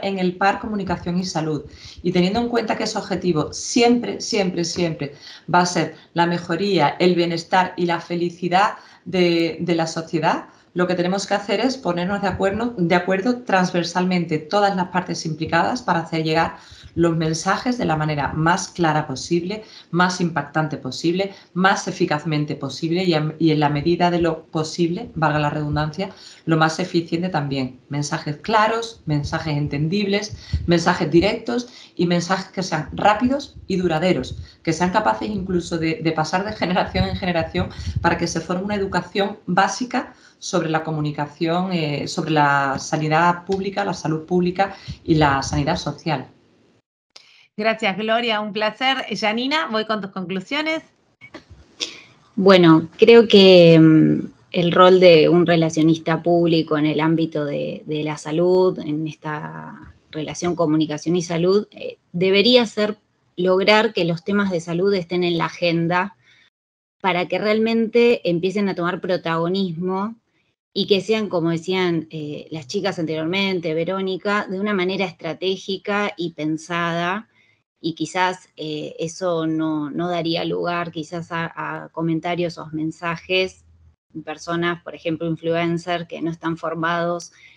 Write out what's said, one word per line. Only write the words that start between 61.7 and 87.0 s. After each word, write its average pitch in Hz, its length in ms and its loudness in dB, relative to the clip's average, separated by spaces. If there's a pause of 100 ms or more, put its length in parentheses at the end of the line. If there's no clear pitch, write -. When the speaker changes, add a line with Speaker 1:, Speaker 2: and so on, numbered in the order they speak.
Speaker 3:
eh, - 280 -14 (140)
debería 202 520 4
ser 208 320 -2 (400)
lograr 196 560 4
que 180 140 0
los 170 180 -2
temas 196 260 0
de 170 100 -2
salud 175 340 0
estén 180 280 -2
en 175 140 0
la 165 80 0
agenda 170 720 0 (840)
para 180 260 0
que 180 100 -2
realmente 226 920 2
empiecen 185 420 0
a 175 40 -4
tomar 175 280 -4
protagonismo 185 1120 -2 (560)
y 196 140 -2
que 196 140 2
sean, 220 280 -2
como 165 220 0
decían, 170 600 -2
eh, 151 400 -10
las 156 180 -12
chicas 185 300 -4
anteriormente, 165 760 -2
Verónica, 190 720 -2
de 190 120 -6
una 208 120 -2
manera 190 320 0
estratégica 190 1120 -6
y 170 160 -6
pensada, 170 960 -4 (520)
y 160 140 -6
quizás, 180 640 -4
eh, 151 420 -10
eso 165 480 -4
no, 156 440 -4
no 165 180 -4
daría 170 360 -2
lugar 170 480 -4
quizás 170 400 -10
a, 156 520 -6
a - 40 -18
comentarios 165 720 -4
o 156 140 -12
mensajes 165 920 -4 (480)
de - 100 -12
personas, 170 600 -4
por - 120 -14
ejemplo, 165 320 -6
influencers 170 800 -2
que - 140 -12
no 165 100 -4
están 165 260 -6
formados, 170 760 -4 (240)